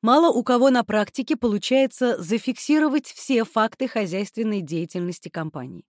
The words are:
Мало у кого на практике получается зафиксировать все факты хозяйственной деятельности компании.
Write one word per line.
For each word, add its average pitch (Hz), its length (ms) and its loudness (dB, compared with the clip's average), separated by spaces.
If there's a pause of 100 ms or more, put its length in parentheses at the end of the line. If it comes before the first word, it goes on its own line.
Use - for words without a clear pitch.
Мало 294 280 6
у 240 120 2
кого 254 280 4
на 247 120 4
практике 214 540 -2
получается 254 840 0
зафиксировать 262 840 0
все - 380 -2
факты 226 420 -2
хозяйственной 208 760 -4
деятельности 170 640 -6
компании. 156 640 -10